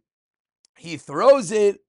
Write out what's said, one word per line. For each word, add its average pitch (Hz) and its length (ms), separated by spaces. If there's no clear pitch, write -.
he 165 200
throws 202 540
it 208 380